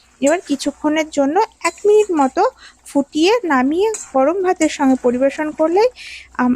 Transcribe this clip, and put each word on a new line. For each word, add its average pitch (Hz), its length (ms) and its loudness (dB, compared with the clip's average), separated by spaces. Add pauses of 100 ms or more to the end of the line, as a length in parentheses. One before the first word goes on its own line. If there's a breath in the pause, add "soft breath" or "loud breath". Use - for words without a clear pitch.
(220 soft breath)
এবার 302 200 -2
কিছুক্ষণের 302 680 -4
জন্য 285 260 -2 (280)
এক 339 200 -4
মিনিট 415 280 4
মতো 302 320 0 (420 loud breath)
ফুটিয়ে 302 480 0 (100)
নামিয়ে 311 460 0 (220)
গরম 277 320 2
ভাতের 359 260 0
সঙ্গে 269 340 0
পরিবেশন 269 480 0
করলেই, 339 380 2 (480 loud breath)
আম, 247 180 2